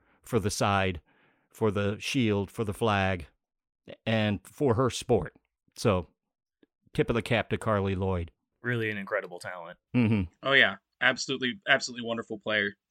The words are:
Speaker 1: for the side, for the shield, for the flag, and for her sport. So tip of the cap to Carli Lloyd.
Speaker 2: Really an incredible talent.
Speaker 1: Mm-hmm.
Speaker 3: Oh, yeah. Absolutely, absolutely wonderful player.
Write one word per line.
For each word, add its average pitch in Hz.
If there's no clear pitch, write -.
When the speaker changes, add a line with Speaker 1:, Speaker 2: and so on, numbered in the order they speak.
Speaker 1:
for 117
the 98
side, 95
for 110
the 101
shield, 104
for 117
the 101
flag, 98
and 107
for 131
her 123
sport. -
So 92
tip -
of 120
the 113
cap 110
to 107
Carli 98
Lloyd. 92
Speaker 2:
Really 117
an 107
incredible 98
talent. 90
Speaker 1:
Mm-hmm. 113
Speaker 3:
Oh, 135
yeah. 107
Absolutely, 127
absolutely 120
wonderful 113
player. 104